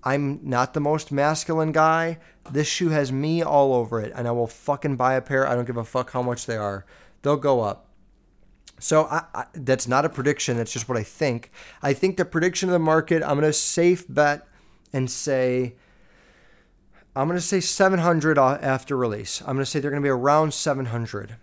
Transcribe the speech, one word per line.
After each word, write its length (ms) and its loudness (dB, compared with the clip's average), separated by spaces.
I'm 380 -2
not 320 0
the 60 -2
most 320 -2
masculine 600 0
guy. 460 2
This 160 0
shoe 220 0
has 220 0
me 320 0
all 320 4
over 260 0
it, 140 -8
and 120 -4
I 40 -2
will 160 0
fucking 480 -4
buy 180 2
a 80 0
pair. 260 0
I 60 0
don't 140 -2
give 100 -6
a 60 -6
fuck 260 -4
how 140 -4
much 240 -4
they 100 -4
are. 260 -6
They'll 160 2
go 240 2
up. 280 -6
So 260 2
I, 200 -4
I, 180 -6
that's 340 -2
not 180 2
a 40 0
prediction. 480 -2
That's 160 -6
just 160 -8
what 80 -2
I 60 -2
think. 480 -4
I 100 0
think 240 0
the 80 0
prediction 440 0
of 40 2
the 60 4
market, 420 2
I'm 160 0
gonna 160 2
safe 560 2
bet 380 0
and 200 -2
say, 640 0
I'm 120 0
gonna 140 -2
say 180 0
seven 400 2
hundred 400 4
a-, 220 4
after 360 -2
release. 440 -4
I'm 140 -4
gonna 100 0
say 140 -2
they're 120 -4
gonna 100 -2
be 80 2
around 440 2
seven 320 -2
hundred. 580 -6